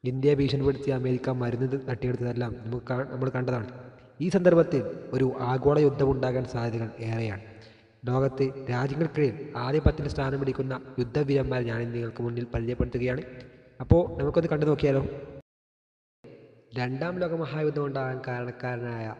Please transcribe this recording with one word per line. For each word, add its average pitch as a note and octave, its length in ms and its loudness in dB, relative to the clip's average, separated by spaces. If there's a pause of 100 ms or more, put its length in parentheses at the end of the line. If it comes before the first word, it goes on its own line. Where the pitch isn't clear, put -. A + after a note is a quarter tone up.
ഇന്ത്യയെ C3 300 4
ഭീഷണിപ്പെടുത്തി C3+ 560 2
അമേരിക്ക B2+ 400 0
മരുന്ന് B2+ 600 -2
തട്ടിയെടുത്തതെല്ലാം A#2+ 720 -2
നമുക്ക് A#2+ 260 -6
കാ-, C3 200 -2
നമ്മൾ C3 180 -2
കണ്ടതാണ്. B2+ 400 -2 (520)
ഈ E3 80 0
സന്ദർഭത്തിൽ E3+ 540 6 (300)
ഒരു C3 280 2
ആഗോള C3 380 4
യുദ്ധം C#3 320 4
ഉണ്ടാകാൻ B2+ 340 0
സാധ്യതകൾ A#2 540 -4
ഏറെയാണ്. A2+ 420 -4 (680)
ലോകത്ത് C3+ 640 0
രാജ്യങ്ങൾക്കിടയിൽ C#3 880 -2
ആദ്യ B2+ 220 0
പത്തിൽ D3 300 2
സ്ഥാനം C#3 320 -2
പിടിക്കുന്ന C3 400 -2 (180)
യുദ്ധവീരന്മാരെ B2+ 680 4
ഞാൻ A#2 280 -2
നിങ്ങൾക്ക് A#2 300 -4
മുന്നിൽ A#2+ 320 -2
പരിചയപ്പെടുത്തുകയാണ്. B2 680 0 (580)
അപ്പോൾ E3 400 6
നമുക്കൊന്ന് E3 280 2
കണ്ടു D3+ 180 2
നോക്കിയാലോ? C3+ 400 4 (1700)
രണ്ടാം C3+ 440 -4
ലോക E3+ 160 -2
മഹായുദ്ധം D3+ 500 -2
ഉണ്ടാകാൻ C3 440 -4
കാരണക്കാരനായ A#2+ 920 -6